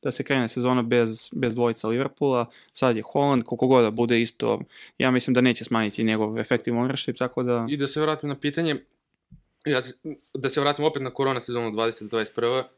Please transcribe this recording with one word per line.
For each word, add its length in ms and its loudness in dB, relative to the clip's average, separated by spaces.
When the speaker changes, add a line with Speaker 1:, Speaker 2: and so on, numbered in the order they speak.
Speaker 1:
da 100 -4
se 120 -6
krene 240 0
sezona 340 0
bez, 500 0
bez 240 -2
dvojica 320 0
Liverpoola. 580 0
Sad 240 2
je 100 -4
Haaland, 380 2
koliko 240 -2
god 160 8
da 80 4
bude 300 2
isto, 380 -2
ja 140 2
mislim 220 2
da 80 4
neće 220 2
smanjiti 400 -2
njegov 360 0
effective 380 0
ownership, 400 -2
tako 260 -4
da 260 0
Speaker 2:
I 80 -4
da 100 -2
se 140 -2
vratim 280 -2
na 80 -4
pitanje, 380 -2
ja 160 0
se, 120 -12
da 160 -4
se 120 0
vratim 240 0
opet 160 0
na 100 -6
korona 280 0
sezonu 320 -4
dvadeset 380 -2
dvadeset 260 -4
prva 320 0